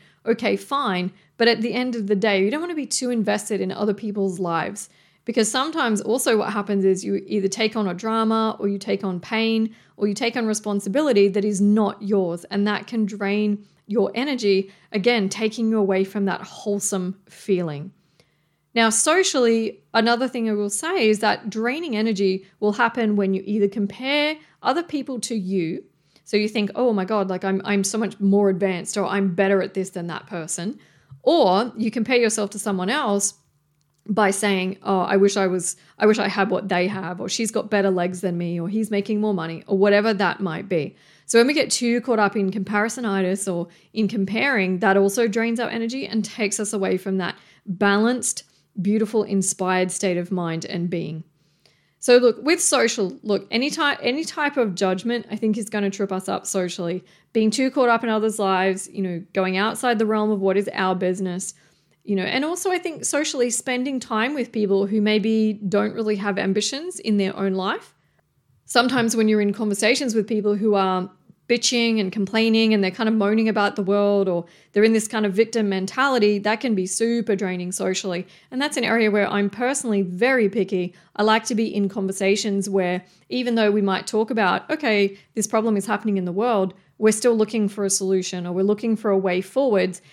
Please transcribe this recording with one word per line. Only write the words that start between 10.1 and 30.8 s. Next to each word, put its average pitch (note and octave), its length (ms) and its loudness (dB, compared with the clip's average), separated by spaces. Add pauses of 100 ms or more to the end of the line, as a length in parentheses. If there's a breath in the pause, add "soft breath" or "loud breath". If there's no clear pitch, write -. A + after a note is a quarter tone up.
take A#3 240 -2
on A3+ 80 0
responsibility G#3 840 2
that G3 160 0
is G#3 160 0
not G#3 420 2
yours, F#3 440 -2
and G3+ 220 -2
that G#3 200 -2
can A3 180 -2
drain G#3 600 -2 (220 loud breath)
your G3+ 280 2
energy, A3 560 0 (220 loud breath)
again, A3 340 2
taking A3 420 -2
you A3 80 2
away F#3+ 280 2
from G3+ 180 -4
that G3 180 -2
wholesome F#3+ 760 -4 (100)
feeling. E3+ 640 -4 (840)
Now, A3+ 160 4
socially, B3 920 2 (120)
another A#3 360 2
thing A3+ 200 -2
I G#3+ 40 0
will G#3 160 -2
say D#4 400 0
is G#3+ 100 2
that G#3+ 300 0
draining A#3+ 480 -4
energy G3 480 0 (160 loud breath)
will G#3 120 0
happen A3+ 440 0
when F#3+ 160 2
you F#3+ 120 -2
either G3+ 220 0
compare C#4 720 -2 (240 loud breath)
other D#4 220 0
people C4+ 380 -6
to A#3 140 -4
you. F#3 480 -2 (420 soft breath)
So G#3 120 0
you G#3+ 100 2
think, G#3 280 -2
"Oh A#3+ 180 2
my F#3+ 120 0
God, G3+ 220 0
like, F#3 160 -4
I'm, F#3+ 220 0
I'm G3+ 180 2
so A3 140 -4
much G#3+ 220 -4
more G3+ 300 4
advanced, F#3+ 480 -2
or G3+ 80 0
I'm G3 280 0
better F#3+ 300 2
at - 100 -8
this F#3+ 160 -4
than E3+ 180 -8
that - 200 -10
person." F3 500 -8 (440 loud breath)